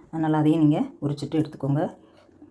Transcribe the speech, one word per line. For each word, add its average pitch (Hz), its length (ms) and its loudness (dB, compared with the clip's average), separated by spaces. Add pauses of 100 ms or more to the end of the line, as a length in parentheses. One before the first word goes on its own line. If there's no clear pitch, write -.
அதனால 156 320 -2
அதையும் 156 260 4
நீங்க 151 160 4 (220)
உரிச்சிட்டு 143 380 -4
எடுத்துக்கோங்க. 143 440 -2 (680)